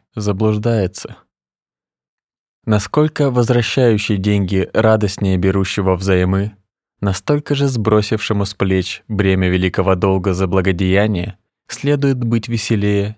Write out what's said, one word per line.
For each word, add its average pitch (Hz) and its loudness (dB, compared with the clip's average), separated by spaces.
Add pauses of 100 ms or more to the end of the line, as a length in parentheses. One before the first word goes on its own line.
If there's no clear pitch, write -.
(160)
заблуждается. 104 -2 (1500)
Насколько 143 0
возвращающий 120 2
деньги 95 0
радостнее 107 2
берущего 95 0
взаймы, 95 0 (460)
настолько 147 -2
же 139 0
сбросившему 107 0
с - -10
плеч 95 -2
бремя 95 0
великого 92 0
долга 95 0
за 92 -2
благодеяние 92 0 (300)
следует 139 -2
быть 113 -2
веселее, 104 -2